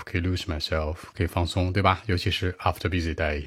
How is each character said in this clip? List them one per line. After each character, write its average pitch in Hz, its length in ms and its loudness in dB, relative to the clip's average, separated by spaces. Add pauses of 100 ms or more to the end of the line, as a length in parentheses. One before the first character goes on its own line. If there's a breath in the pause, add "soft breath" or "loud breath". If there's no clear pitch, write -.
可 - 120 -4
以 87 40 2
lose 92 240 0
myself， 78 520 -2 (180)
可 - 100 0
以 - 20 0
放 85 180 0
松， 92 280 0
对 98 100 2
吧？ 92 240 6
尤 110 100 2
其 - 140 0
是 92 300 0
after - 280 0
busy 82 260 0
day， 76 320 -2